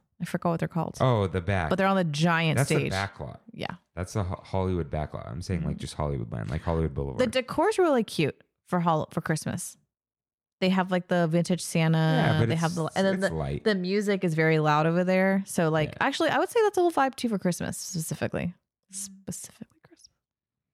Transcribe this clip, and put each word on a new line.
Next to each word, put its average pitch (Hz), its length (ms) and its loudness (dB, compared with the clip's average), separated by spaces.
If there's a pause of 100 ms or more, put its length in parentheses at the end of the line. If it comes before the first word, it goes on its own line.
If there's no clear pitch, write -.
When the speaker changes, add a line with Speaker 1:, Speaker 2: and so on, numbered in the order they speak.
(200)
Speaker 1:
I 180 40 -4
forgot 175 260 -2
what 165 100 -2
they're 160 80 -2
called. - 320 -6
Speaker 2:
Oh, 120 260 4
the 92 140 -2
back. 90 300 0
Speaker 1:
But 185 60 2
they're 190 100 2
on 196 100 2
the 185 80 2
giant 160 540 2
Speaker 2:
That's 139 100 2
Speaker 1:
stage. 160 160 2
Speaker 2:
the - 60 -4
back 98 300 -4
lot. - 200 -12 (120)
Speaker 1:
Yeah. - 220 -8 (220)
Speaker 2:
That's 92 160 -6
the 110 100 -2
Ho-, 90 220 -4
Hollywood 92 460 -2
back 76 240 -4
lot. 57 120 -12
I'm 58 160 -10
saying, 90 200 -4
like, 76 100 -2
Speaker 1:
Mm-hmm. - 80 -8
Speaker 2:
just - 140 -10
Hollywood 67 380 -4
Land, 55 180 -6
like 76 120 -4
Hollywood 80 320 0
Boulevard. 69 240 -4
Speaker 1:
The - 80 2
decor's 294 520 0
really 294 260 4
cute - 340 -2 (280)
for 180 140 0
Hol-, 165 320 2
for - 80 -4
Christmas. - 560 -6 (840)
They 190 80 4
have, 185 220 2
like, 180 180 0
the 175 180 4
vintage 170 360 2
Santa. 160 340 2
Speaker 2:
Yeah, 160 420 4
but 113 100 4
Speaker 1:
They 113 40 0
Speaker 2:
it's, 165 80 0
Speaker 1:
have 165 140 0
the, 175 100 -2 (100)
and 190 120 2
then 190 80 2
Speaker 2:
it's 190 160 0
Speaker 1:
the, 165 40 -4
Speaker 2:
light. 143 300 -4
Speaker 1:
the 214 100 2
music 196 500 0
is 170 100 0
very 160 240 4
loud 151 280 4
over 170 180 2
there. 190 420 2
So, 165 240 2
like, 156 220 0
Speaker 2:
Yeah. - 140 -2
Speaker 1:
actually, 285 220 0
I 262 100 2
would 359 120 0
say 480 140 2
that's 403 120 0
a 370 60 4
whole 349 100 4
vibe 269 220 2
too - 160 -4
for 202 80 0
Christmas, - 400 -2
specifically. - 720 -6 (380)
Specifically 190 880 -16 (100)
Christmas. - 220 -20 (640)